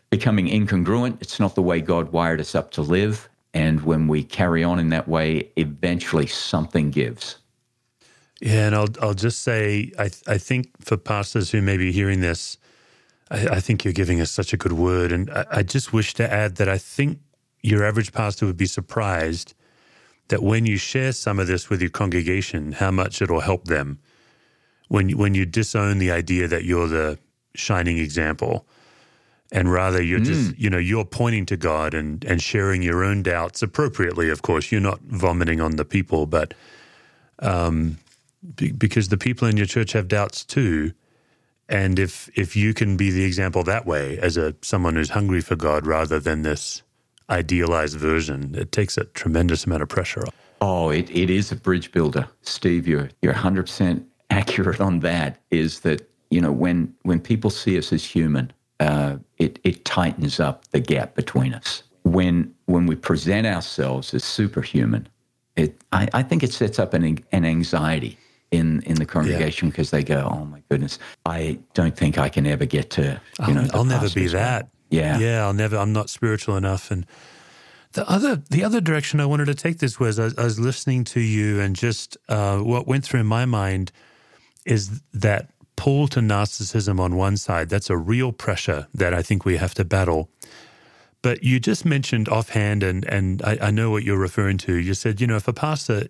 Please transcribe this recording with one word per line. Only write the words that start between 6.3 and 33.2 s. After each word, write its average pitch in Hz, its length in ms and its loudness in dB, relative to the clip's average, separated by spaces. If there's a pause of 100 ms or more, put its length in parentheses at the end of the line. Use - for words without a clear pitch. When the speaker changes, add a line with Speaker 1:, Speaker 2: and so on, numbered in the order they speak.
Speaker 1:
gives. 60 500 -4 (1000)
Speaker 2:
Yeah, 107 280 4
and 104 80 2
I'll, 104 120 2 (140)
I'll 107 120 0
just 104 280 -2
say, 107 580 -2
I, 104 100 -2 (160)
I 107 120 0
think 127 320 -2 (100)
for - 160 -2
pastors 101 560 -2
who 110 100 2
may 98 140 2
be 92 160 0
hearing 98 300 2
this, 85 360 -2 (760)
I, 104 160 0
I - 120 0
think 101 240 0
you're 95 100 0
giving 87 280 2
us 80 100 -2
such - 220 -4
a 104 40 2
good 90 160 -2
word. 87 380 2
And 90 180 0
I, - 220 -4
I 107 120 2
just 123 300 -4
wish 107 220 2
to 113 160 0
add 104 240 0
that 95 140 2
I 98 80 2
think 143 420 -4 (420)
your 104 220 2
average 107 300 0
pastor 104 320 -2
would 90 120 0
be 92 100 0
surprised 85 840 -4 (720)
that 107 140 0
when 113 240 2
you 104 120 2
share 131 340 -2
some 101 280 -2
of 92 80 0
this 90 220 -2
with 92 120 0
your 90 80 0
congregation, 87 840 -2
how 95 180 0
much 92 300 0
it'll 85 200 0
help 90 240 -2
them 71 340 -2 (880)
when, 98 300 2
when 101 180 2
you 98 100 0
disown 101 540 0
the 90 120 2
idea 87 360 0
that 82 160 -2
you're 85 240 0
the 78 300 -2 (380)
shining 87 420 0
example. 78 680 -2 (840)
And 90 200 2
rather, 92 300 2
you're 87 180 0
just, 131 320 0
Speaker 1:
Mm. - 60 -8
Speaker 2:
you 104 120 0
know, 90 100 0
you're 98 260 0
pointing 113 400 -2
to 95 120 -4
God 78 360 -2
and, 76 320 -6
and 87 160 0
sharing 98 400 0
your 87 220 0
own 101 180 0